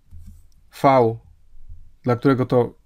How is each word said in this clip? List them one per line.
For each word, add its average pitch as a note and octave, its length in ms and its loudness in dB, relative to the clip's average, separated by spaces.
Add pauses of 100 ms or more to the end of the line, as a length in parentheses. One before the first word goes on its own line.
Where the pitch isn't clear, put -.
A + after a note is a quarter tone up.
(840)
V, B2 340 4 (840)
dla B2 120 0
którego B2+ 300 0
to B2 280 0 (120)